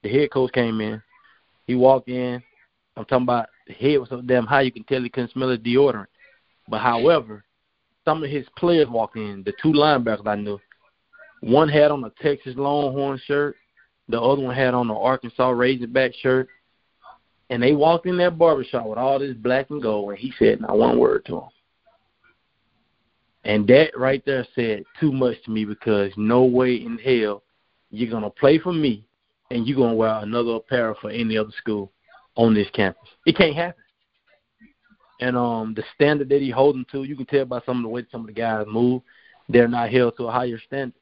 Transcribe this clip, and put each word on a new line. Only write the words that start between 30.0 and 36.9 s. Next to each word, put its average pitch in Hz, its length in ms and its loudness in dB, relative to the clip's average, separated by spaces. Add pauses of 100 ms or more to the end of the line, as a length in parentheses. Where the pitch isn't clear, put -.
another 117 320 -2
apparel 113 480 -2
for 107 100 -10
any 113 260 -2
other 107 200 -4
school 104 340 -6 (440)
on 117 180 6
this 104 180 2
campus. - 360 -2 (180)
It 165 100 4
can't 160 200 2
happen. 170 280 -8 (1400)
And, 123 180 -2
um, 113 360 -4
the 107 100 -8 (100)
standard 143 360 2
that 139 120 4
he 135 80 -4
holding 131 420 2